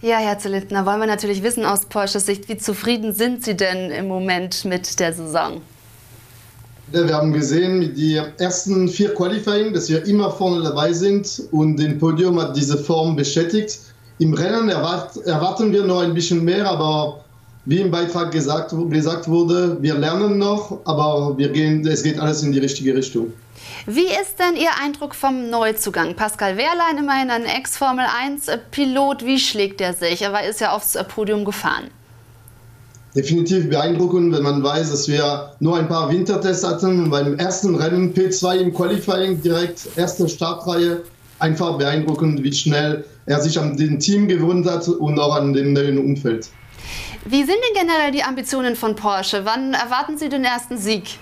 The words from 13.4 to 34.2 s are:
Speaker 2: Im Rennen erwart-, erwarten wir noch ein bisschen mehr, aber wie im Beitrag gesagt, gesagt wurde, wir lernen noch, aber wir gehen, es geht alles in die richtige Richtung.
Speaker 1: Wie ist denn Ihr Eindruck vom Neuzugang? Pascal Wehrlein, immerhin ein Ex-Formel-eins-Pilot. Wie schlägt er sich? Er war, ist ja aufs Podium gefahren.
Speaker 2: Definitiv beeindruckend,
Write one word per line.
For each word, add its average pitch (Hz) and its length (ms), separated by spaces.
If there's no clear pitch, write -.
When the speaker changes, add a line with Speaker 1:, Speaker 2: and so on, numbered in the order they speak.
Speaker 2:
Im 160 160
Rennen 214 360
erwart-, - 540
erwarten 185 460
wir 196 140
noch 180 160
ein 170 140
bisschen 170 300
mehr, 190 240
aber 156 520
wie 160 160
im 185 120
Beitrag 170 400
gesagt, 156 420
gesagt 156 380
wurde, 170 520
wir 147 140
lernen 180 420
noch, 202 480
aber 147 540
wir 139 120
gehen, 156 360
es 151 160
geht 151 160
alles 151 240
in 143 80
die 139 80
richtige 135 340
Richtung. 120 400
Speaker 1:
Wie 285 200
ist 392 320
denn 359 180
Ihr 320 140
Eindruck 285 340
vom 254 360
Neuzugang? 214 640
Pascal 208 420
Wehrlein, 320 420
immerhin 269 320
ein 233 140
Ex-Formel-eins-Pilot. 262 1800
Wie 262 160
schlägt 202 400
er 180 140
sich? 175 280
Er 202 100
war, 202 120
ist 214 160
ja 202 120
aufs - 240
Podium 208 360
gefahren. 190 400
Speaker 2:
Definitiv 165 520
beeindruckend, 170 640